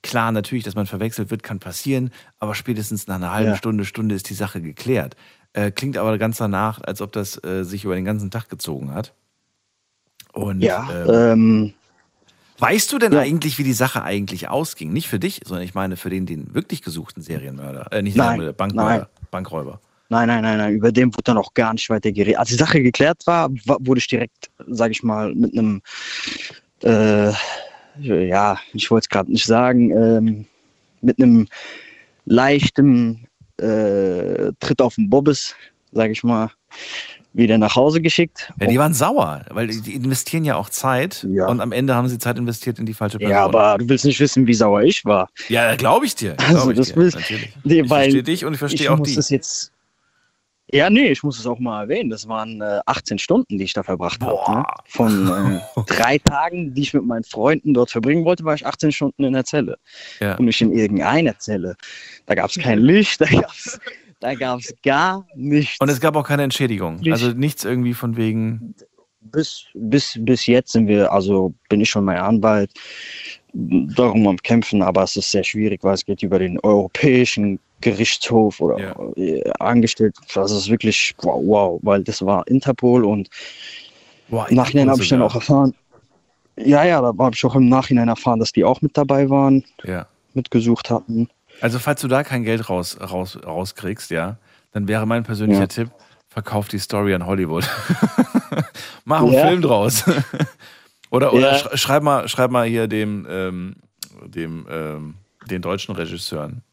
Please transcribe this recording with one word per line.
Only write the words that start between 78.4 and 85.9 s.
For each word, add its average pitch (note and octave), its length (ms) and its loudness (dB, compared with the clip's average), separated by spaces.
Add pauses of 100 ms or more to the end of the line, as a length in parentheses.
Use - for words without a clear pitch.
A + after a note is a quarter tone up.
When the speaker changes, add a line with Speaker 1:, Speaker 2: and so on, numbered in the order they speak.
Speaker 2:
oder, C#2 180 0
Speaker 1:
Ja. F#2+ 160 -10 (220)
Speaker 2:
äh, D#2+ 260 -2 (160)
angestellt. A2 560 2 (180)
Das G2 180 0
ist G2 180 -4
wirklich A2 520 0
wow, B1+ 240 -2
wow, G2 380 2
weil G2+ 200 2
das - 220 -6
war F#2+ 220 0
Interpol B2 580 2
und G2+ 240 0 (1000)
Speaker 1:
Boah, A2+ 200 -4
Speaker 2:
im A#2+ 60 4
Nachhinein C3 320 4
Speaker 1:
Interpol C3+ 100 4
Speaker 2:
hab A#2+ 60 0
ich - 60 -2
dann C3 100 4
Speaker 1:
sogar. G#2+ 120 2
Speaker 2:
auch A2+ 40 -8
erfahren, C#3 380 4 (840)